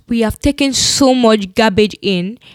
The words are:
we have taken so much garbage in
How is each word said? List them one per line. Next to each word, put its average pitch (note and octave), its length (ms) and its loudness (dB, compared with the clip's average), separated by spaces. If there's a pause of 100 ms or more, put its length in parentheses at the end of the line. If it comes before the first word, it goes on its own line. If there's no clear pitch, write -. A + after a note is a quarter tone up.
we A#3 140 -2
have G#3+ 180 -4
taken C#4 340 -2
so - 400 0
much A3 400 2
garbage G#3+ 480 0
in F#3+ 380 -4 (160)